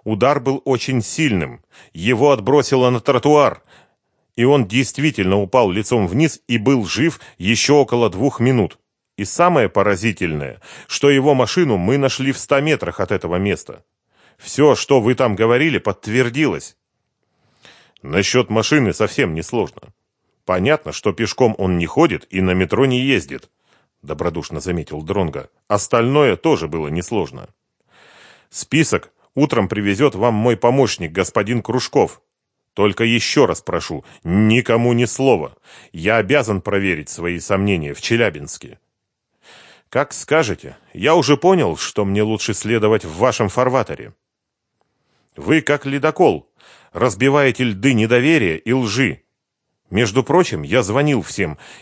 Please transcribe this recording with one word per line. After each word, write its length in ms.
Удар 360
был 240
очень 360
сильным. 640
Его 360
отбросило 600
на 100
тротуар, 640
и 80
он 220
действительно 760
упал 300
лицом 360
вниз 400
и 120
был 260
жив 360
ещё 380
около 340
двух 280
минут. 400
И 60
самое 440
поразительное, 920
что 240
его 240
машину 420
мы 220
нашли 340
в 60
ста 220
метрах 400
от 100
этого 260
места. 480
Всё, 380
что 240
вы 160
там 180
говорили, 440
подтвердилось. 1000
Насчёт 460
машины 440
совсем 420
несложно. 580
Понятно, 480
что 200
пешком 460
он 200
не 80
ходит 440
и 100
на 120
метро 340
не 140
ездит, 500
добродушно 580
заметил 420
Дронго. 480
Остальное 720
тоже 320
было 180
несложно. 600
Список 600
утром 340
привезёт 460
вам 200
мой 220
помощник, 540
господин 500
Кружков. 640
Только 300
ещё 440
раз 160
прошу, 420
никому 680
ни 140
слова. 500
Я 260
обязан 420
проверить 480
свои 320
сомнения 520
в 80
Челябинске. 760
Как 240
скажете. 640
Я 220
уже 220
понял, 400
что 280
мне 180
лучше 320
следовать 500
в 120
вашем 320
фарватере. 640
Вы 280
как 240
ледокол, 640
разбиваете 720
льды 300
недоверия 600
и 160
лжи. 500
Между 340
прочим, 400
я 200
звонил 400
всем 360